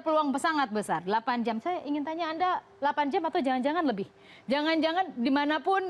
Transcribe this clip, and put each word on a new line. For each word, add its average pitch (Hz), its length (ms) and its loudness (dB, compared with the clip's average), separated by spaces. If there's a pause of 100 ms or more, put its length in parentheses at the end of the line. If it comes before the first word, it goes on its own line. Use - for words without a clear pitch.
peluang 311 320 2
sangat 285 400 0
besar. 180 320 -2
Delapan 233 320 0
jam. 226 240 -2
Saya 349 240 -2
ingin 294 160 -2
tanya 320 320 -4
Anda, 359 140 2 (340)
delapan 285 240 0
jam 277 240 0
atau 370 80 0
jangan-jangan 269 480 0
lebih? 202 240 -4 (320)
Jangan-jangan 320 600 0 (100)
dimanapun, 294 760 2